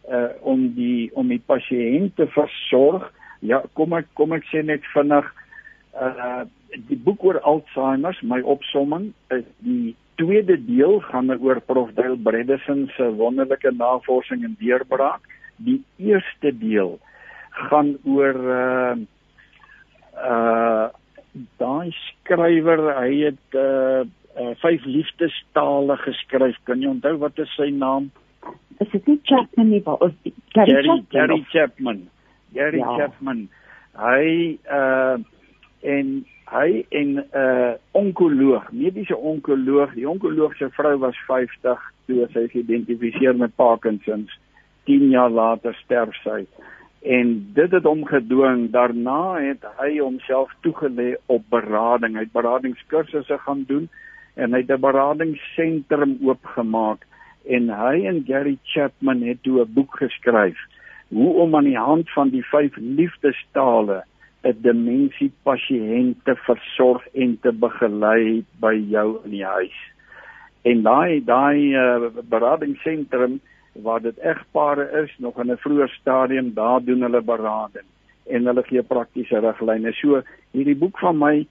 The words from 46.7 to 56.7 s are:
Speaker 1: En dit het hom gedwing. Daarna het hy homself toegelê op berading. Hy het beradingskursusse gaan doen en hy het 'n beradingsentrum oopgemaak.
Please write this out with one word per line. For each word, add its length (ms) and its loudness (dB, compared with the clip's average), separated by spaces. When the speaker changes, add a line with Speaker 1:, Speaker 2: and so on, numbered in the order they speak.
Speaker 1:
En 520 0
dit 180 4
het 120 2
hom 220 2
gedwing. 640 2
Daarna 720 0
het 220 -6
hy 200 -4
homself 540 -2
toegelê 540 -2
op 240 0
berading. 680 0
Hy 120 -6
het 40 -20
beradingskursusse 1080 -2
gaan 300 -6
doen 220 -4
en 180 -2
hy 80 2
het 80 -6
'n 120 2
beradingsentrum 1400 0
oopgemaak. 840 -2